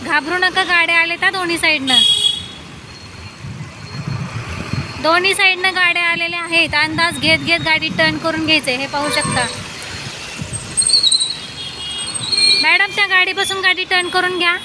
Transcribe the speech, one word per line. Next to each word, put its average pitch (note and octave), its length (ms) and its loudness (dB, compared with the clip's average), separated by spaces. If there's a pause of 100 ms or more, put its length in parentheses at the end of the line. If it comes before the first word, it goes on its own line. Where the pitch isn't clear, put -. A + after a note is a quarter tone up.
घाबरू D#4 340 0
नका, F#4 260 2
गाड्या E4+ 360 4
आल्या E4 200 0
त्या F#4 120 4
दोन्ही F4 260 -2
साईडनं, C#4 420 2 (3000)
दोन्ही F4+ 320 4
साईडनं F#4 400 2
गाड्या F4 280 2
आलेल्या E4+ 380 -2
आहेत. E4 340 0
अंदाज D#4 440 0
घेत D#4+ 200 4
घेत E4+ 220 0
गाडी D#4+ 360 0
टर्न D#4+ 200 2
करून D#4+ 280 -2
घ्यायचं D4+ 260 2
आहे, B3 80 -2
हे C#4 80 -4
पाहू C#4+ 220 -2
शकता. C4+ 360 0 (3250)
मॅडम, F#4 340 4
त्या G4+ 120 2
गाडीपासून F#4+ 540 2
गाडी F#4 280 2
टर्न F4+ 200 2
करून F4+ 300 0
घ्या F4 260 2